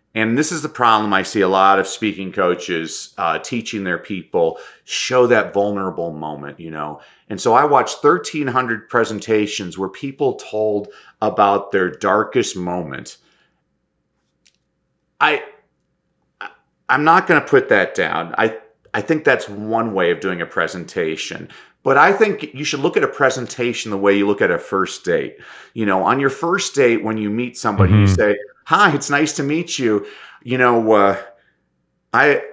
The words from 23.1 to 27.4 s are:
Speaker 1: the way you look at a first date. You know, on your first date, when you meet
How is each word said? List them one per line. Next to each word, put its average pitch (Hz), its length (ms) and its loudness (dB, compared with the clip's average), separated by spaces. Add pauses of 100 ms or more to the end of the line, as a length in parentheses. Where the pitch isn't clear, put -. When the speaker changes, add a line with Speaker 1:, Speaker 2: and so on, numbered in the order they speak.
Speaker 1:
the 98 60 -4
way 101 200 4
you 101 100 2
look 101 140 0
at 92 100 4
a 85 60 0
first - 480 -4
date. 82 320 -2 (360)
You 113 120 -4
know, 95 180 2
on 120 160 2
your 139 100 2
first 170 460 -4
date, 120 280 4
when 110 140 -4
you 107 120 -4
meet 120 280 -6